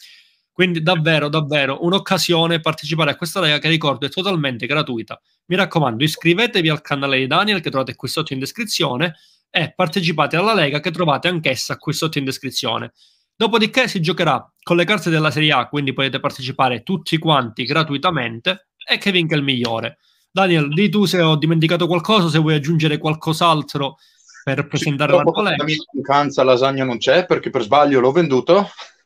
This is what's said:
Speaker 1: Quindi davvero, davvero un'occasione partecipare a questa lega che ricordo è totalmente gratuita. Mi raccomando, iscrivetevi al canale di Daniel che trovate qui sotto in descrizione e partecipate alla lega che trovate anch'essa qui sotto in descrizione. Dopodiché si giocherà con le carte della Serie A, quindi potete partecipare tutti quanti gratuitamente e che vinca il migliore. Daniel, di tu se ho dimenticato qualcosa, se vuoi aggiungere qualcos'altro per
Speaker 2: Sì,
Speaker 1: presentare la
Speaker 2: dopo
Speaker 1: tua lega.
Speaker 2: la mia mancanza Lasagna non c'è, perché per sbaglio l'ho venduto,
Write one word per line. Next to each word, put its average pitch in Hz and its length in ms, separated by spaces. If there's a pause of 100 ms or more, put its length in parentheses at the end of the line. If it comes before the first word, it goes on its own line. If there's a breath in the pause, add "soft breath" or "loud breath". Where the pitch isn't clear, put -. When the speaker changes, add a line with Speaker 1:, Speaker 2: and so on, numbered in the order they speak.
(500 soft breath)
Speaker 1:
Quindi 175 320
davvero, 156 460
davvero 147 560
un'occasione 170 760
partecipare 156 500
a 135 60
questa 175 240
lega 151 180
che 147 100
ricordo 147 380
è 135 40
totalmente 151 560
gratuita. 131 540 (260)
Mi 175 100
raccomando, 151 480
iscrivetevi 175 680
al 151 120
canale 139 360
di 131 80
Daniel 190 340
che 151 100
trovate 135 240
qui - 140
sotto 151 240
in 135 60
descrizione 156 760 (360 soft breath)
e 175 240
partecipate 160 640
alla 208 180
lega 147 260
che 180 100
trovate 160 380
anch'essa 147 480
qui - 160
sotto 156 260
in 139 60
descrizione. 120 680 (420 soft breath)
Dopodiché 226 540
si 180 120
giocherà 165 460 (160)
con 175 140
le 170 80
carte 196 260
della 156 200
Serie 151 220
A, 123 160
quindi 143 260
potete 135 260
partecipare 131 600
tutti 170 360
quanti 135 460
gratuitamente 147 1040 (180)
e 233 120
che 202 120
vinca 170 240
il 147 80
migliore. 117 560 (320)
Daniel, 175 380
di 180 200
tu 202 180
se 175 140
ho 156 160
dimenticato 165 500
qualcosa, 175 420
se 151 100
vuoi 156 160
aggiungere 151 440
qualcos'altro 156 1000 (480 soft breath)
per 135 160
Speaker 2:
Sì, - 60
Speaker 1:
presentare 143 460
la 135 60
Speaker 2:
dopo 151 140
Speaker 1:
tua 208 100
lega. 180 160
Speaker 2:
la 147 60
mia 156 120 (160)
mancanza 139 500
Lasagna 131 420
non 120 140
c'è, 143 280
perché 135 240
per 120 120
sbaglio 139 380
l'ho 131 120
venduto, 165 560 (380 loud breath)